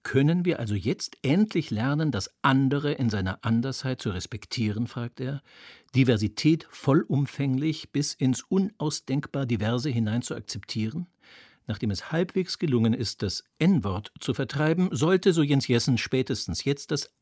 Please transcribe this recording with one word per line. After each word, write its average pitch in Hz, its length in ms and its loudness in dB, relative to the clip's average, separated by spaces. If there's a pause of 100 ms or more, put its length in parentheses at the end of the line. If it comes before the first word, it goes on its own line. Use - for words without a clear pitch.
„Können 160 420 2
wir 170 160 -2
also 107 140 -4
jetzt 101 480 -4
endlich 185 480 2
lernen, 143 400 0
das - 200 -4 (120)
andere 139 500 4
in 127 180 0
seiner 95 320 -2
Andersheit 123 600 -2
zu 117 80 -2
respektieren?“, 107 760 -4
fragt 117 340 -8
er, 135 220 -6 (520)
„Diversität 127 760 4
vollumfänglich 143 1200 0
bis 143 240 -2
ins 131 280 0
unausdenkbar 147 1040 -2
Diverse 117 420 0
hinein 117 340 0
zu - 120 -6
akzeptieren?“ 113 720 -6 (600)
Nachdem 110 240 -4
es - 220 -6
halbwegs 180 460 -2
gelungen 120 340 2
ist, - 300 -4
das 98 220 -4 (140)
N-Wort 107 640 2
zu 135 140 -2
vertreiben, 160 580 0
sollte, 180 400 4
so 160 100 4
Jens 143 240 2
Jessen, 120 300 4
spätestens 127 680 -2
jetzt 139 260 -2
das 147 200 -4 (120)